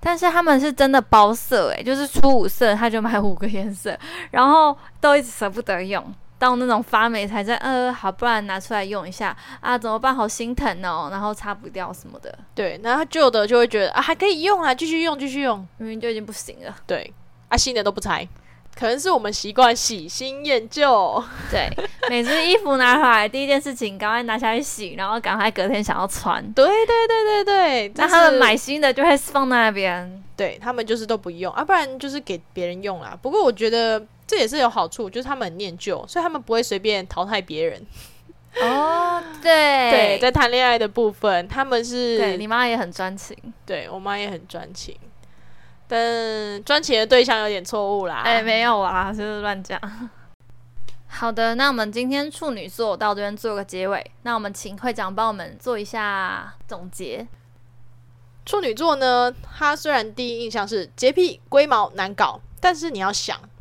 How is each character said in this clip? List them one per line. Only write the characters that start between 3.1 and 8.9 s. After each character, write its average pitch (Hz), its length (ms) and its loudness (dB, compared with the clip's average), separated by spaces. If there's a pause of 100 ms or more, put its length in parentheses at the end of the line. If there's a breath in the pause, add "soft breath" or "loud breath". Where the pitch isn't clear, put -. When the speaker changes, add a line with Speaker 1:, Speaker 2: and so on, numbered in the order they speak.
Speaker 1:
五 202 160 4
个 196 140 0
颜 202 260 -2
色， 190 240 -8 (340 loud breath)
然 254 140 4
后 294 320 6 (220 loud breath)
都 285 160 6
一 294 60 6
直 240 100 -10
舍 202 180 -4
不 196 120 -8
得 185 200 -4
用， 190 320 -6 (240)
到 254 200 2
那 254 100 -2
种 233 160 2
发 220 240 2
霉 220 180 -2
才 208 160 -4
在 220 220 -2
，“呃， 247 260 0
好， 220 220 -6
不 190 140 -4
然 220 200 0
拿 190 140 -6
出 185 140 -10
来 202 100 -2
用 196 240 -8